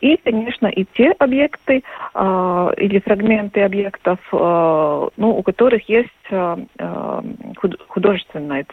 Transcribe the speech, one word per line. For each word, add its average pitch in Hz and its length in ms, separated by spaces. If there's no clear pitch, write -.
И, 294 160
конечно, 226 500
и 190 180
те 277 340
объекты, 269 640
э, 185 600
или 196 220
фрагменты 208 640
объектов, 196 580
э, 160 840
ну, 220 120
у 196 140
которых 233 460
есть, 233 200
э, 180 260
э, - 420
худ-, - 300
художественная 156 840